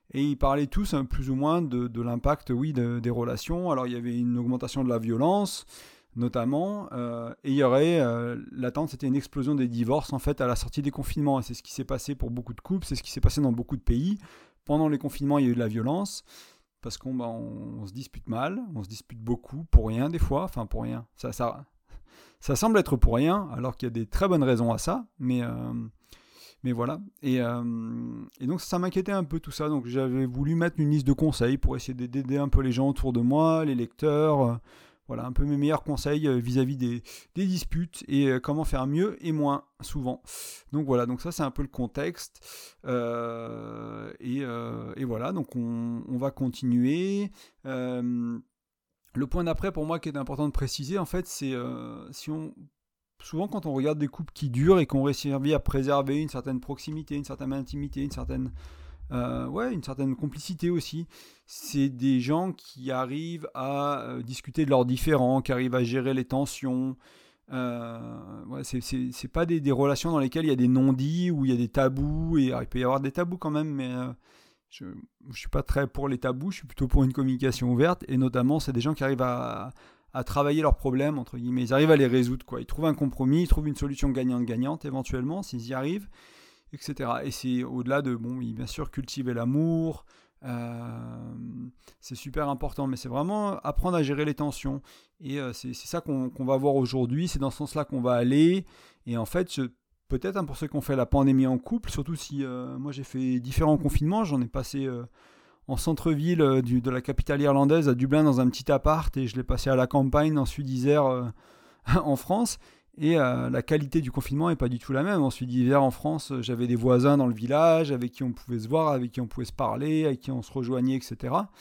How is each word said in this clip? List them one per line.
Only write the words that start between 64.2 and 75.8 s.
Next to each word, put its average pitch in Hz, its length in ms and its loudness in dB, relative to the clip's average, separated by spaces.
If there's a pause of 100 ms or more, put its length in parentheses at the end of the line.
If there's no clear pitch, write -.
discuter 131 440 -4
de 135 40 0
leurs 127 160 6
différends, 131 560 4
qui 139 100 -4
arrivent 123 220 0
à 127 100 4
gérer 127 300 0
les 131 120 0
tensions. 131 720 -2 (560)
Euh, 117 920 -8
ouais, 131 180 -10
c'est, 127 180 -6
c'est, 127 300 -4
c'est - 160 -12
pas 165 200 0
des, 165 140 0
des 139 100 2
relations 139 400 2
dans 156 80 4
lesquelles 139 260 0
il 156 40 4
y - 20 4
a 131 40 4
des 123 120 6
non-dits, 135 640 4
où 143 120 0
il 131 60 2
y 127 60 4
a - 20 0
des 120 120 0
tabous, 147 680 2
et, 131 120 6
alors, 123 120 -2
il 117 60 -8
peut 123 100 -6
y 127 60 0
avoir 131 160 2
des 139 120 -2
tabous 175 280 -2
quand 156 100 -4
même, 151 240 -2
mais, 131 180 -4
euh, 127 220 -4 (560)
je, - 160 -16 (460)
je 117 80 -14
suis - 100 -8
pas 143 140 -2
très 139 240 0